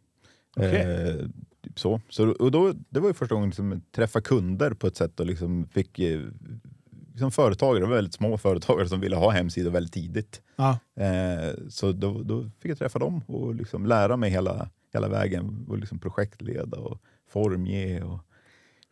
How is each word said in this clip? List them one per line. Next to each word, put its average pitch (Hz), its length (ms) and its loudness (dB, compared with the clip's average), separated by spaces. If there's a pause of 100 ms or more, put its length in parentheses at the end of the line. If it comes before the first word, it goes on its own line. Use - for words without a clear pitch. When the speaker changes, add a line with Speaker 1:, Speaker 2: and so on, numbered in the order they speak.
(560)
Speaker 1:
Okej. 95 240 2 (280)
Speaker 2:
Eh, 80 60 0 (500)
typ - 160 -14
så. 110 280 0
Så, 110 200 2
och 123 220 4
då, 175 220 4 (160)
det 139 120 0
var 202 80 2
ju 180 60 2
första 113 200 -2
gången 101 180 2
som 101 200 -2
jag 92 80 -6 (140)
träffade 110 280 2
kunder 107 480 2
på 104 160 -2
ett 92 100 0
sätt 85 240 -2
och 85 60 0
liksom 87 460 -2
fick, - 260 -2
eh, 82 220 0 (920)
liksom 131 200 -2
företagare, 127 540 4
det - 20 2
var 120 80 2
väldigt 98 200 2
små 110 240 0
företagare 92 500 2
som 92 120 -2
ville 95 160 0
ha 90 140 6
hemsidor 90 400 0
väldigt 87 220 0
tidigt. 87 500 -8 (140)
Speaker 1:
Ja. 135 220 2 (220)
Speaker 2:
Eh, 92 540 0 (140)
så - 240 0
då, 101 300 -2
då 113 280 -4 (100)
fick 170 100 -6
jag 147 80 -4
träffa - 200 -2
dem 156 280 -2
och 123 280 -4
liksom 101 320 -6
lära 113 300 6
mig 110 140 2
hela, 92 380 0 (240)
hela 104 160 0
vägen 101 600 -2
och 104 100 -4
liksom 98 200 -8
projektleda - 800 -6
och - 200 -10 (340)
formge 92 680 -2
och 87 180 -8 (720)